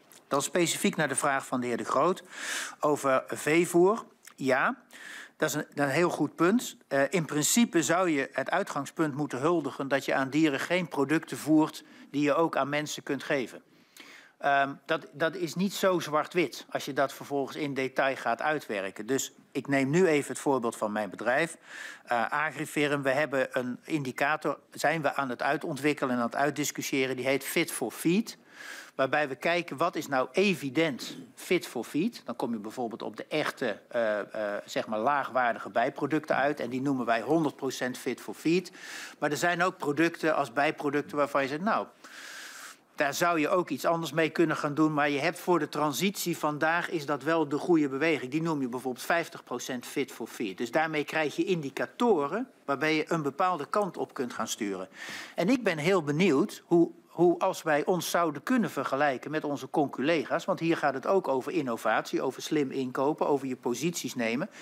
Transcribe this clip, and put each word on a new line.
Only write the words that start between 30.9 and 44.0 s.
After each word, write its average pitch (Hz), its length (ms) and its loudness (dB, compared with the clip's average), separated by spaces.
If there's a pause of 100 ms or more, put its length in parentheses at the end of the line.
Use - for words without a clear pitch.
fit - 320 0
for 113 180 -6
feed? 185 400 -2
Dan - 120 -10
kom 120 160 -4
je 117 60 -4
bijvoorbeeld 110 440 -8
op 110 140 -8
de - 120 -10
echte, 135 600 -2
eh, 107 320 0
eh, 101 440 -4
zeg - 220 -6
maar 110 120 -4
laagwaardige 123 720 0
bijproducten 143 680 0
uit. 143 240 0
En 120 100 -6
die 127 100 -4
noemen 131 260 -2
wij 113 140 2
honderd 143 360 0
procent 127 420 -4
fit 123 220 -4
for - 140 -12
feed. 180 380 0 (460)
Maar 147 120 -2
er 147 60 -2
zijn 175 260 0
ook 180 140 0
producten 156 600 0
als 135 160 -2
bijproducten 147 640 -2
waarvan 143 260 2
je 135 60 -2
zegt, 151 120 -6
nou, 170 260 0 (1080)
daar 139 200 0
zou 170 260 4
je 147 80 2
ook 180 200 2
iets 127 160 -4
anders 165 280 0